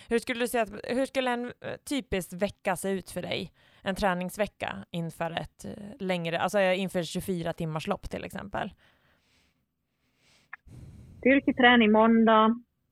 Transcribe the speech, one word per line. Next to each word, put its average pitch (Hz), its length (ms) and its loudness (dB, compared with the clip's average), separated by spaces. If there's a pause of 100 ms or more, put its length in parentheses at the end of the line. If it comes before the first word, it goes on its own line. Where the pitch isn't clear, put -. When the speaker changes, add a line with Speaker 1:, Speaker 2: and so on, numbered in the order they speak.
Speaker 1:
Hur 233 100 0
skulle 233 220 -4
du 247 80 0
säga 233 140 0
att, 196 80 -4 (180)
hur 262 180 -2
skulle 254 240 -2
en, 240 160 -4
eh, - 300 -12 (120)
typisk 190 540 -4
vecka 190 340 -4
se 190 140 -4
ut 190 200 -6
för 180 120 -8
dig? 175 300 -6 (300)
En 196 120 -4
träningsvecka 185 840 -2 (140)
inför 165 400 -6
ett, 160 340 -10
eh, 202 60 -10 (280)
längre, 175 420 -2
alltså, 190 180 0
eh, 185 220 2
inför 185 220 -2
tjugofyra 170 500 -4
timmars 160 340 -6
lopp - 240 -6
till - 140 -8
exempel? 202 460 -8 (2500)
Speaker 2:
Styrketräning 247 760 6
måndag, 220 680 6 (320)